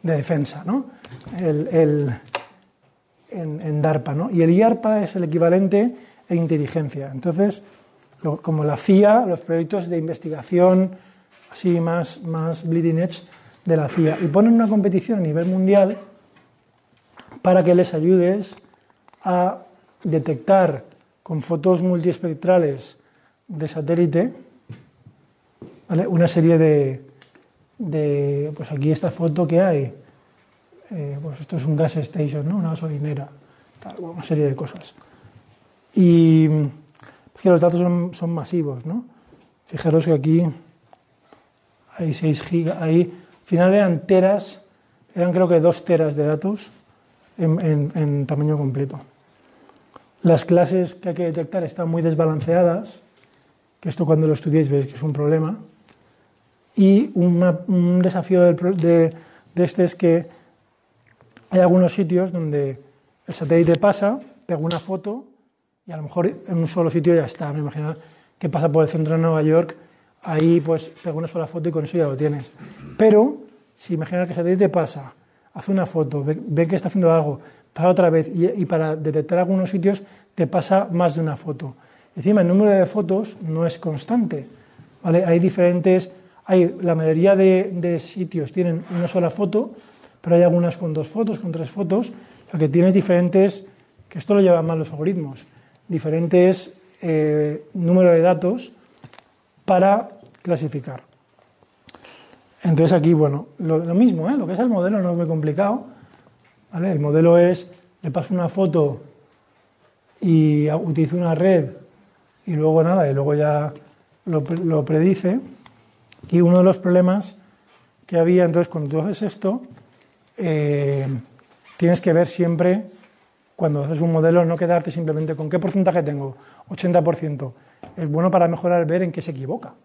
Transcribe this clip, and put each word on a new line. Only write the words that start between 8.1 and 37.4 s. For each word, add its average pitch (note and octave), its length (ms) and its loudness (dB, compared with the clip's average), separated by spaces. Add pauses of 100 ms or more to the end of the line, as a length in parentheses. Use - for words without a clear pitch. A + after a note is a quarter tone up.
lo, D3+ 200 -4
como D3+ 240 -2
la D3 100 -2
cia, G#3 500 4
los F3 140 -4
proyectos E3+ 480 -4
de F3 100 -4
investigación F3 920 0 (580)
así E3+ 320 -2
más, E3+ 400 -4
más E3 460 -6
bleeding E3 320 0
edge F3 240 -6 (420)
de E3 120 2
la D3 120 -2
cia. D#3 320 0
Y E3+ 60 -2
ponen G#3 260 4
una A3+ 140 4
competición G3+ 520 0
a - 20 -2
nivel E3 260 -2
mundial F#3+ 500 2 (1400)
para F#3 220 4
que F3 120 4
les F3+ 180 2
ayudes F3+ 600 0 (720)
a F3+ 360 -2 (440)
detectar D#3 840 0 (380)
con D#3 180 -8
fotos E3+ 400 0
multiespectrales F3 1160 -2 (500)
de D#3 200 -10
satélite, E3+ 680 -2 (1600)
¿vale? F3 180 0
Una E3+ 220 2
serie E3 280 4
de, D3 480 2 (720)
de, D3 760 -4
pues - 160 -12
aquí D3 200 -2
esta D#3+ 200 -2
foto E3+ 340 -2
que E3 140 2
hay, D3+ 340 0 (1000)
eh, C#3+ 300 -10
pues D3+ 200 -12
esto D#3+ 160 -10
es C3 80 -6
un D3+ 100 0
gas D#3 220 -2
station, D3 500 -4
¿no? F#3+ 80 -2
Una E3+ 140 -4
gasolinera, D3 580 -8 (560)
tal, - 120 -18
bueno, E3+ 180 -14
una E3+ 100 -12
serie D3+ 220 0
de C3+ 100 -2
cosas. - 400 -14 (960)
Y E3 520 6
es - 960 -6